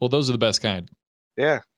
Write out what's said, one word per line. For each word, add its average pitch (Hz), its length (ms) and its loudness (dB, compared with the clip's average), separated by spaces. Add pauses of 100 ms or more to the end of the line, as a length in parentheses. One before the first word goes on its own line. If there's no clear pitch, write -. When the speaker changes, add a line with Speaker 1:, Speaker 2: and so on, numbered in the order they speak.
Speaker 1:
Well, 123 80 0
those 135 200 0
are 127 40 2
the 120 60 0
best 110 220 2
kind. 95 300 -4 (460)
Speaker 2:
Yeah, 139 240 0 (180)